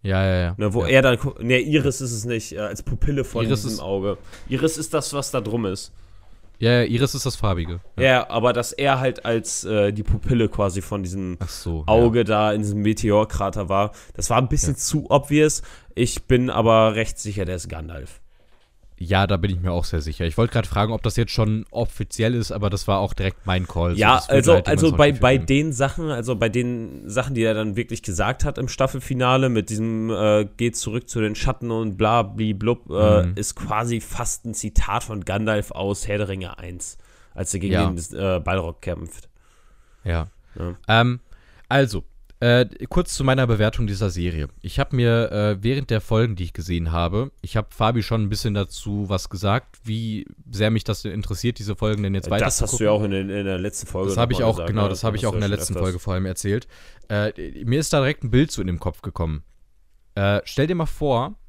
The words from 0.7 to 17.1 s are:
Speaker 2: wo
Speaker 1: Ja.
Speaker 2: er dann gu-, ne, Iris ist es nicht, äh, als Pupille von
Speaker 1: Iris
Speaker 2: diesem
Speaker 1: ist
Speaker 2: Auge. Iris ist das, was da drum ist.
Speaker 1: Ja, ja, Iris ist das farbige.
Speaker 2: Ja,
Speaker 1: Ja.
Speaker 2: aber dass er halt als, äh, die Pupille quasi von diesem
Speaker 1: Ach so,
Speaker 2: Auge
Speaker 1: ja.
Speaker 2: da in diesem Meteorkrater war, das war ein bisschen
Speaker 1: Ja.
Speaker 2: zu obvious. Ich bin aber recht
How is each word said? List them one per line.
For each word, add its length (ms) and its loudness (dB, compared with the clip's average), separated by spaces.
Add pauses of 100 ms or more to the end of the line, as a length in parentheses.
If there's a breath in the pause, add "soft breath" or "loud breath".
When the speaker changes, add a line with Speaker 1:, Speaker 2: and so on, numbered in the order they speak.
Speaker 2:
wo 100 0
Speaker 1:
Ja. 60 0
Speaker 2:
er 140 6
dann 160 4
gu-, 240 -4
ne, 160 4
Iris 420 2
ist 120 -6
es 120 -6
nicht, 280 -6
äh, 80 -10
als 240 -6
Pupille 400 0
von 200 -2
Speaker 1:
Iris 180 0
Speaker 2:
diesem 120 -4
Speaker 1:
ist 60 -6
Speaker 2:
Auge. 380 -2 (300 loud breath)
Iris 300 0
ist 160 -6
das, 180 -4
was 200 -6
da 80 -2
drum 260 -4
ist. 240 -6 (720 soft breath)
Speaker 1:
Ja, 140 2
ja, 100 4
Iris 320 0
ist 100 -6
das 80 -4
farbige. 460 -2 (160)
Speaker 2:
Ja, 80 0
Speaker 1:
Ja. 260 4
Speaker 2:
aber 220 2
dass 200 -2
er 280 0
halt 240 -2
als, 400 -2
äh, 280 2
die 120 -6
Pupille 440 2
quasi 320 -2
von 220 -6
diesem 380 -6
Speaker 1:
Ach 80 -6
so, 380 -6
Speaker 2:
Auge 340 6
Speaker 1:
ja. 40 2
Speaker 2:
da 280 2
in 100 0
diesem 200 -2
Meteorkrater 880 2
war, 220 0 (240 loud breath)
das 160 -6
war 80 4
ein 100 2
bisschen 260 0
Speaker 1:
Ja. 40 -8
Speaker 2:
zu 320 -2
obvious. 520 2 (340 loud breath)
Ich 280 -2
bin 260 2
aber 440 6
recht 240 -2